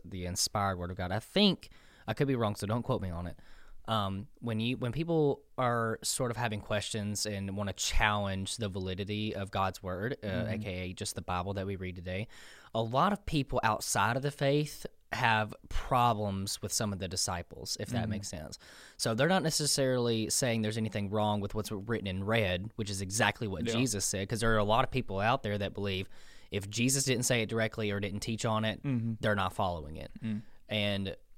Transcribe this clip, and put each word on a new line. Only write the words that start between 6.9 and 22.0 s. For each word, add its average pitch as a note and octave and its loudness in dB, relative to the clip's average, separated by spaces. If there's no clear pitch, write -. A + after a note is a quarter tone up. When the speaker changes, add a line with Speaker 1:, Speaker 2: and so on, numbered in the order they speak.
Speaker 1:
and G2 -4
wanna G2+ -2
challenge G2+ 2
the G#2+ -2
validity G2+ -4
of G2 -4
God's F#2+ 0
word, G2+ -4
uh, G#2+ -6
Speaker 2:
Mm-hmm. F#2+ -2
Speaker 1:
A A2 -2
K G#2 -6
A F#2 -8
just - -6
the - -8
Bible F2+ -2
that F#2+ -2
we G2 -4
read F2+ -6
today, F#2 -6
a A2+ 2
lot C#3 2
of - -6
people C#3 0
outside A2 2
of C3 0
the C#3+ -2
faith D3 0
have A2 2
problems G#2 2
with G2+ -6
some G#2 0
of F2+ -6
the F#2+ -4
disciples, - -4
if G#2 -6
that A#2 0
Speaker 2:
Mm-hmm. A2 -2
Speaker 1:
makes G2+ -6
sense. D#2 -10
So A#2 0
they're C3+ 6
not F#3 6
necessarily B2+ 2
saying A2+ 2
there's A2 0
anything G#2+ -2
wrong G#2 2
with G2 -2
what's G#2+ -2
written G#2 -2